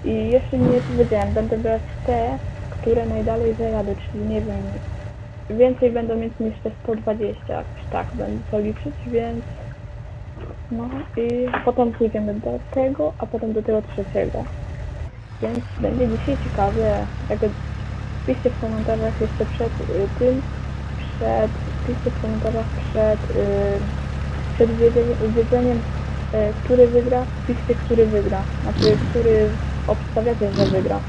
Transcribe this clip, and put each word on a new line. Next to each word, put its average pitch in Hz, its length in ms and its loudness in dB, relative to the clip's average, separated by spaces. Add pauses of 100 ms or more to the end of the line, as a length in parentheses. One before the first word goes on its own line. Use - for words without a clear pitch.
I 220 260 0
jeszcze 254 280 4
nie 247 220 6
powiedziałem, 233 540 2
będę 220 240 2
brać 220 240 0 (240)
te, 240 320 0 (320)
które 226 360 2
najdalej 226 480 0
zajadę, 220 400 0
czyli 208 300 -6
nie 214 160 0
wiem, 202 220 -4 (880)
więcej 247 400 6
będą 233 260 0
mieć 226 240 -2
niż 220 220 0
te 226 80 -2 (120)
sto 226 120 -2
dwadzieścia, 214 600 -4
jakoś - 280 -8 (100)
tak - 220 -2
będę 208 360 -4
to 214 80 0
liczyć, 220 360 -4 (120)
więc... 233 380 -2 (1300)
No 233 180 -4 (280)
i 240 320 0 (160)
potem 247 280 4
pójdziemy 214 420 0
do 233 240 -4 (160)
tego, 269 440 0
a 285 80 -4
potem 220 260 -4
do 220 100 0
tego 214 200 0
trzeciego. - 640 -4 (1000)
Więc 233 160 -2 (220)
będzie 240 280 2
dzisiaj 233 360 0
ciekawie, 202 640 2 (240)
jak 214 80 0 (880)
piszcie 254 240 2
w - 100 -4
komentarzach 220 600 -2
jeszcze 214 260 0
przed, - 260 -2 (180)
y, 196 180 0 (100)
tym, 254 240 4 (560)
przed, 220 520 0 (360)
piszcie 247 240 -2
w - 120 -4
komentarzach 220 440 -2 (240)
przed... 214 460 2
y, 170 420 2 (760)
przed 233 220 6
wiedzeniem, 233 400 6 (200)
wiedzeniem, 240 420 4
y, - 720 -2 (120)
który 247 220 8
wygra, 247 360 4 (240)
piszcie, 240 280 0 (100)
który 226 220 6
wygra, 190 360 2 (200)
znaczy, 415 340 4 (140)
który 453 380 6 (380)
obstawiacie, 220 680 0
że 196 140 4
wygra. 190 420 2